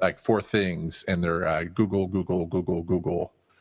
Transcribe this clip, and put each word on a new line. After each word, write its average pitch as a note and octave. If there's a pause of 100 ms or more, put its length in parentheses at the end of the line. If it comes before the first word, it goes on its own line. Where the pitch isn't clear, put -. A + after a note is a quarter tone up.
like, F2
four G#2+
things, F2
and F2
they're, E2+
uh, D#2+
Google, F#2+
Google, F2+
Google, F2
Google E2+ (280)